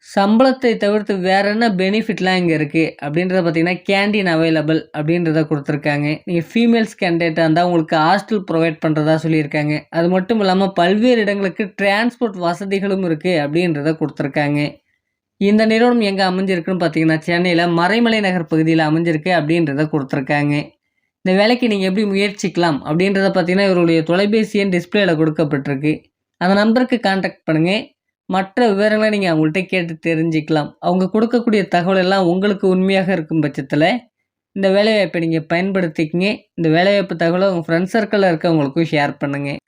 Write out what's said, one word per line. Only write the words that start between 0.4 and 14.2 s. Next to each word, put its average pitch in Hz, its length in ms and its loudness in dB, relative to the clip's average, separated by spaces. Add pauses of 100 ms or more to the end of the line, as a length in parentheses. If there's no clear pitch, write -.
தவிர்த்து 208 420 -2
வேற 190 320 2
என்ன 226 220 0
பெனிஃபிட்லாம் 190 680 0
இங்க 170 140 2
இருக்கு 151 280 0 (180)
அப்படின்றத 180 400 -2
பார்த்தீங்கன்னா, 170 420 0
கேண்டீன் 202 500 0
அவைலபிள் 160 480 2 (140)
அப்படின்றத 160 500 0
கொடுத்துருக்காங்க. 147 640 -2 (160)
நீங்க 170 200 -2
ஃபீமேல்ஸ் 233 540 0
கேண்டிடேட்டா 170 460 0
இருந்தா 160 220 2
உங்களுக்கு 175 320 0
ஹாஸ்டல் 190 460 0
ப்ரொவைட் 165 380 -2
பண்றதா 156 360 2
சொல்லியிருக்காங்க. 151 580 -2 (140)
அது 170 200 0
மட்டும் 190 340 0
இல்லாம 190 280 2
பல்வேறு 214 500 2
இடங்களுக்கு 202 440 -2 (100)
டிரான்ஸ்போர்ட் 208 640 -2
வசதிகளும் 190 680 -2
இருக்கு 170 320 -2
அப்படின்றத 151 580 0
கொடுத்துருக்காங்க. 147 640 -2 (800)